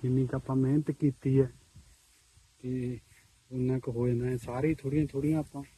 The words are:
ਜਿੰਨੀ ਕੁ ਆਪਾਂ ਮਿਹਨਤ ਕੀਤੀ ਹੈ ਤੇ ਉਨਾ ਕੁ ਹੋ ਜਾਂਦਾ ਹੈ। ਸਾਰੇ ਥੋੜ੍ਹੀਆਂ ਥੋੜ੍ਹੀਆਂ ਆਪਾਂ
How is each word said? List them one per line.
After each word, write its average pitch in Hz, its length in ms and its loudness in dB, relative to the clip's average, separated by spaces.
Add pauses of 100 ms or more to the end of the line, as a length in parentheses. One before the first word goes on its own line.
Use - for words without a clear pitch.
ਜਿੰਨੀ 127 240 2
ਕੁ 135 100 -6
ਆਪਾਂ 135 200 -4
ਮਿਹਨਤ 139 360 2
ਕੀਤੀ 135 480 2
ਹੈ 131 100 4 (1120)
ਤੇ 127 360 -4 (520)
ਉਨਾ 127 280 0
ਕੁ 123 140 -6
ਹੋ 120 160 0
ਜਾਂਦਾ 120 180 0
ਹੈ। 127 100 -2
ਸਾਰੇ 127 380 -2
ਥੋੜ੍ਹੀਆਂ 143 320 0
ਥੋੜ੍ਹੀਆਂ 147 320 0
ਆਪਾਂ 143 240 -8 (160)